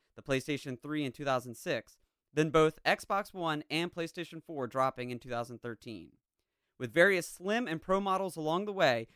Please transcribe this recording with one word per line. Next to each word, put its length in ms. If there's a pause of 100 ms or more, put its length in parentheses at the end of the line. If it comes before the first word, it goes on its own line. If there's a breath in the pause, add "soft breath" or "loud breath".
(160)
the 60
PlayStation 580
three 240
in 80
two 120
thousand 320
six, 420 (360)
then 160
both 320
Xbox 500
One 380
and 240
PlayStation 480
four 240
dropping 440
in 100
two 100
thousand 320
thirteen. 500 (680)
With 120
various 360
slim 400
and 120
pro 200
models 340
along 300
the 80
way, 440